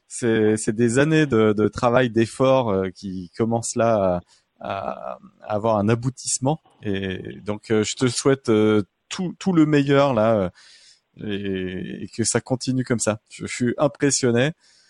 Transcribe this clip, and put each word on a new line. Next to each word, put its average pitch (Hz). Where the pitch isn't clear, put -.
C'est, 110
c'est 110
des 120
années 156
de, 110
de 104
travail, 123
d'effort, 117
euh, 95
qui 92
commencent 117
là 101
à, -
à, 65
à 107
avoir 107
un 101
aboutissement. 127
Et 98
donc, 104
euh, 107
je -
te 127
souhaite, 135
euh, 107
tout, 180
tout 190
le 160
meilleur 143
là, 113
euh, 92
et, 95
et 98
que 117
ça 117
continue 127
comme 117
ça. 107
Je, -
je -
suis 123
impressionné. 139